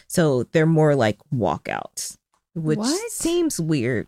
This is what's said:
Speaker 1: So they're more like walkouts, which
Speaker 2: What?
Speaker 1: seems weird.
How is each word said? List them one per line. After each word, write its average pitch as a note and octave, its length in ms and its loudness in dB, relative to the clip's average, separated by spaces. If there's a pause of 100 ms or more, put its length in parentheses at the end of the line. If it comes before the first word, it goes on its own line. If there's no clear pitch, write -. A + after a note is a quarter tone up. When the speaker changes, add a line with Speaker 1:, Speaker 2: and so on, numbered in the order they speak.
Speaker 1:
So C#3+ 360 2
they're D#3 220 2
more D#3 300 4
like A2 220 2 (160)
walkouts, - 840 -4 (360)
which D#3 260 -2
Speaker 2:
What? F4 320 -2
Speaker 1:
seems E4+ 480 -2
weird. C3+ 480 -2